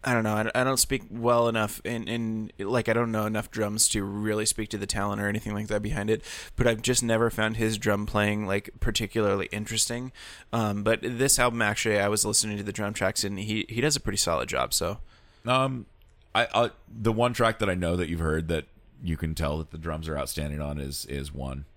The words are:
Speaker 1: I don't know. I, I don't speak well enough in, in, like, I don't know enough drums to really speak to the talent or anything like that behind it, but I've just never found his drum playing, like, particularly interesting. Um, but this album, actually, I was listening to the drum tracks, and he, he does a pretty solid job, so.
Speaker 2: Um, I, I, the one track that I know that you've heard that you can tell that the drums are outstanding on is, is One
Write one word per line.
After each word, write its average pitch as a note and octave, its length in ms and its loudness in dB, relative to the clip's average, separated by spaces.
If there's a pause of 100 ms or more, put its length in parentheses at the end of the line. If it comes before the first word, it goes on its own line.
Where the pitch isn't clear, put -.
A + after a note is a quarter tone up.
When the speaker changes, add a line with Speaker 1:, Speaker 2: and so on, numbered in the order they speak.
Speaker 1:
I B2+ 120 0
don't A2+ 80 4
know. G#2+ 120 2 (200)
I, B2+ 80 2
I - 20 2
don't C3 140 2
speak - 320 0
well A#2 380 4
enough A2 360 -2
in, A2+ 240 -4
in, A2 500 -4
like, A2+ 300 0
I A2+ 60 4
don't A#2 180 2
know G#2+ 140 0
enough G#2+ 240 -2
drums G#2+ 380 0
to G#2+ 140 0
really G#2+ 440 -2
speak - 240 -2
to G#2 80 -6
the G2 80 -4
talent G2+ 340 -2
or G2+ 80 0
anything G#2 240 -4
like G#2+ 140 -4
that G#2 160 -2
behind G#2 260 -2
it, A2+ 140 2 (340)
but - 100 4
I've A2+ 140 2
just B2 220 2
never A#2 260 4
found A2 300 0
his A2 180 2
drum G#2 300 2
playing, G#2 400 2
like, G2 240 -2 (100)
particularly G#2 720 0
interesting. A2+ 580 -2 (440)
Um, G#2+ 280 2
but A2 200 2
this B2 360 2
album, A#2+ 220 2
actually, G#2 380 2
I G2+ 100 4
was G#2+ 160 2
listening G#2 320 0
to G2+ 60 -6
the G2+ 100 -6
drum G#2 220 -4
tracks, - 300 0
and G2 140 -2
he, G#2+ 300 -2
he A#2 140 -2
does D3 140 2
a - 40 -2
pretty F#2+ 160 -2
solid C#2+ 320 2
job, B1+ 240 -2
so. F2 280 -2 (460)
Speaker 2:
Um, C3 380 0 (500)
I, A#2 200 4
I, A2+ 160 4 (180)
the A2+ 240 0
one A#2+ 220 2
track A2+ 240 4
that G#2 100 2
I F2+ 60 2
know F2+ 220 2
that F2 120 0
you've E2 120 -2
heard D#2+ 280 0
that D#2+ 160 0 (400)
you E2 140 0
can D#2+ 160 -2
tell D#2 240 0
that D#2+ 120 -8
the D#2+ 80 -12
drums D#2+ 300 -6
are D2+ 80 -4
outstanding D2 460 -4
on D2 160 -4
is, C#2 320 -6
is C#2+ 240 -6
One C2+ 320 -8 (100)